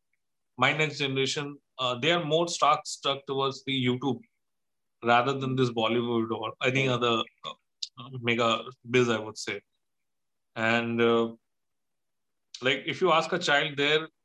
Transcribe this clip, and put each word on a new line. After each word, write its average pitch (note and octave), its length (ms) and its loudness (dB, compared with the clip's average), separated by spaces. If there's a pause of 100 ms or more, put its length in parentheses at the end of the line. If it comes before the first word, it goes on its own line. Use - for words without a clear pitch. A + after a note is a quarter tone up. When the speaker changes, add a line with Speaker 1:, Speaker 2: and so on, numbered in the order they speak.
(580)
Speaker 1:
My C3 180 2
next D3+ 220 -2
generation, C#3 600 -2 (220)
uh, B2 160 -2
they C3+ 160 0
are E3+ 140 0
more E3 240 2
stark, D3 360 2
stuck - 400 -4
towards C3+ 380 -2
the C3+ 220 -2
YouTube C#3+ 340 0 (840)
rather A#2+ 300 4
than C3 220 -4
this B2+ 160 2
Bollywood A2+ 580 0
or A2 240 -6 (100)
any C3+ 240 0
Speaker 2:
Right. B2+ 60 2
Speaker 1:
other, A#2 300 2 (220)
uh, - 640 -14 (120)
mega A#2 420 0 (240)
biz, A#2+ 220 4
I A2 80 0
would G#2+ 180 -8
say. G2+ 240 -8 (960)
And, A#2 460 0
uh, A#2 320 2 (1300)
like, C#3 240 0
if C#3+ 160 -4
you F3 100 4
ask D#3+ 220 4
a F3 60 -2
child, D3 380 2
their D3+ 300 2 (180)